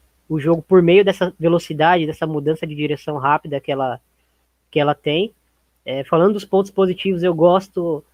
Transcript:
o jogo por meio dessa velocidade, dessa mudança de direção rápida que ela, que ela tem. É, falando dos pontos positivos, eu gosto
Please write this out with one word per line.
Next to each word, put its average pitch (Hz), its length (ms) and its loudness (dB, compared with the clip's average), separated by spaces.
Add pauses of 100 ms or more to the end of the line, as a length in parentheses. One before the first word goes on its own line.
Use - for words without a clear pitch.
(280)
o 156 100 -4
jogo 160 240 0
por 185 200 4
meio 175 240 6
dessa 185 340 -2
velocidade, 165 640 0
dessa 156 220 -6
mudança 156 400 -4
de 151 80 -10
direção 147 420 -6
rápida 139 440 -4
que - 100 -8
ela, 131 300 -4 (680)
que 151 100 -2
ela 147 140 2
tem. 170 400 -4 (520)
É, 131 180 -6
falando 175 300 2
dos 202 120 -8
pontos 196 240 0
positivos, 185 540 -2
eu 180 100 2
gosto 170 680 0 (100)